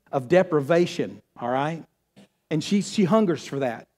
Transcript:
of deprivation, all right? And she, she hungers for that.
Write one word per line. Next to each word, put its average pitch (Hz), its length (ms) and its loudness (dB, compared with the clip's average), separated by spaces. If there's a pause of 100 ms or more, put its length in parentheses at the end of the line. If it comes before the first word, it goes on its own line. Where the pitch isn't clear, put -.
(100)
of 131 180 -4
deprivation, 165 920 2 (180)
all 120 120 -6
right? 147 340 -4 (680)
And 156 140 -2
she, 202 160 2
she - 240 0
hungers 170 420 2
for 139 120 -6
that. 127 280 -6 (120)